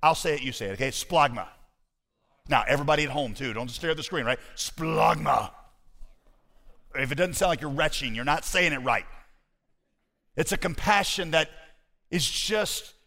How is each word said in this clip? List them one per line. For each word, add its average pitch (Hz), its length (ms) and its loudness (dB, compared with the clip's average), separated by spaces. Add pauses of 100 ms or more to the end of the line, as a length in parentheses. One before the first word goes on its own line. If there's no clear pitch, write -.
I'll 160 120 6
say 156 200 0
it, 139 80 -4
you 131 100 -4
say 113 140 -6
it, 98 60 -4
okay? 123 180 -2
Splagma. 131 580 2 (1000)
Now, 117 180 4
everybody 143 380 2
at 143 60 -2
home, 131 240 -4
too. 131 180 -4
Don't 117 140 -4
just 120 140 -10
stare 165 100 -2
at 156 60 2
the 156 60 -8
screen, 156 220 -4
right? 123 140 0 (160)
Splagma. 160 960 0 (1400)
If 135 180 -2
it - 40 -2
doesn't 175 180 2
sound 185 160 2
like 165 100 0
you're 147 100 -6
retching, 139 440 0
you're 117 100 -4
not 147 200 2
saying 180 280 2
it 131 100 -4
right. 120 220 2 (1300)
It's 160 160 -2
a 196 40 0
compassion 185 760 0
that 156 180 2 (600)
is 165 200 0
just - 640 -2 (120)